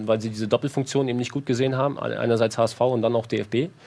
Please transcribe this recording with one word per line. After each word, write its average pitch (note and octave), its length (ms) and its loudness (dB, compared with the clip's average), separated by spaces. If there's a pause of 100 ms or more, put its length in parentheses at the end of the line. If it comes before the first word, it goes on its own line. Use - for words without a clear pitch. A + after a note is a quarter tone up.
weil A2 140 2
sie A2+ 100 -4
diese G#2+ 160 -4
Doppelfunktion C3+ 640 0
eben B2 100 -2
nicht B2 140 -4
gut C#3 120 -4
gesehen C3 320 0
haben. C#3 220 -2
Einerseits A2+ 580 0
H A#2 60 2
S A2 120 0
V B2+ 180 2
und A#2 100 0
dann A#2 140 2
auch A#2 100 0
D G#2+ 140 -2
F G#2 80 -6
B. C3+ 200 0 (180)